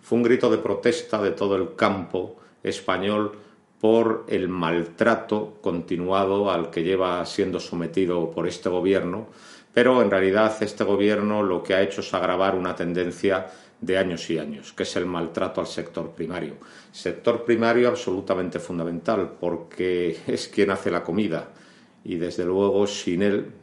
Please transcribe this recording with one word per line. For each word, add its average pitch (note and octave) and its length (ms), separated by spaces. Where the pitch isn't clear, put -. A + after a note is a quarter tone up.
Fue - 160
un A#2+ 80
grito A#2 260
de A2 60
protesta G#2+ 640
de G2 120
todo G2+ 240
el F#2 180
campo F#2 640
español G2+ 720
por A2 500
el F#2 200
maltrato F2 1120
continuado F#2+ 920
al E2+ 200
que E2+ 140
lleva F2+ 420
siendo F2+ 340
sometido E2+ 680
por E2 180
este F#2 220
gobierno, F2+ 580
pero B2+ 260
en G#2 100
realidad G2 520
este G#2 220
gobierno G#2 580
lo F2+ 200
que F#2+ 120
ha F#2+ 80
hecho G2 180
es - 140
agravar F#2 400
una F2+ 200
tendencia F2 720
de F#2 200
años F2+ 320
y D#2+ 80
años, D2 340
que F#2 120
es - 120
el F2+ 80
maltrato F2 560
al E2 60
sector - 460
primario. D#2+ 420
Sector - 540
primario A#2 460
absolutamente F#2 680
fundamental, E2+ 800
porque F2 800
es - 220
quien G2 220
hace F#2 200
la E2+ 140
comida, E2+ 460
y F#2 140
desde E2+ 300
luego G2 400
sin F2+ 340
él G2+ 280